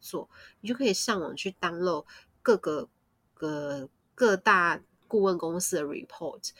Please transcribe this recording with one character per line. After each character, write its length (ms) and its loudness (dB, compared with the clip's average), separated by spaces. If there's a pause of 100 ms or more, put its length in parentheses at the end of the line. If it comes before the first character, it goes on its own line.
做？ 280 -10 (300)
你 80 -12
就 80 -2
可 80 -2
以 100 4
上 260 -2
网 140 -6
去 260 -8
download 460 -2 (360)
各 160 4
个， 320 -4 (500)
呃， 480 -6 (280)
各 220 4
大 440 4 (280)
顾 120 2
问 160 4
公 220 -4
司 160 -2
的 80 0
report， 680 -10 (100)